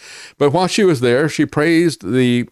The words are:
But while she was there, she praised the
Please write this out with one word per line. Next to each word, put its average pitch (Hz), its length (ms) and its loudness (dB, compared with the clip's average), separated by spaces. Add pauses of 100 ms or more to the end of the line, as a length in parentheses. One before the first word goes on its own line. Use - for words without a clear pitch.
(400)
But 143 100 2
while 180 180 0
she 214 160 -2
was 156 180 2
there, 123 280 2
she 147 160 -2
praised 160 640 -2
the 123 400 0